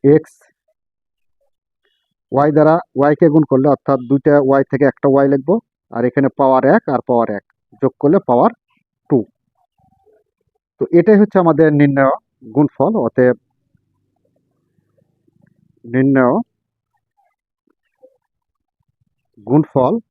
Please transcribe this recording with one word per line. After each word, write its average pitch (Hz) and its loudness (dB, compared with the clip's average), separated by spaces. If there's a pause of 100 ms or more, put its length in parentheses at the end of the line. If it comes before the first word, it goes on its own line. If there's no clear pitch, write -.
এক্স 151 2 (2000)
ওয়াই 143 0
দ্বারা 156 2 (220)
ওয়াই 143 0
কে 170 2
গুণ 156 2
করলে, 135 0
অর্থাৎ 135 -4 (100)
দুইটা 139 0 (140)
ওয়াই 139 0
থেকে 139 -2
একটা - -6
ওয়াই 139 2
লিখবো, 139 -2 (400)
আর 117 -6
এখানে 139 -2 (120)
পাওয়ার 131 0 (120)
এক 226 -2 (100)
আর 120 -2
পাওয়ার 117 0 (100)
এক - -14 (380)
যোগ 135 -2
করলে 160 2 (100)
পাওয়ার 135 2 (580)
টু। 131 0 (1600)
তো - -8 (160)
এটাই 202 2
হচ্ছে 208 0
আমাদের 160 2 (120)
নির্ণয় 139 2 (400)
গুণফল। 147 -2 (120)
অতএব 127 0 (2500)
নির্ণয় 135 0 (3000)
গুণফল 139 0 (180)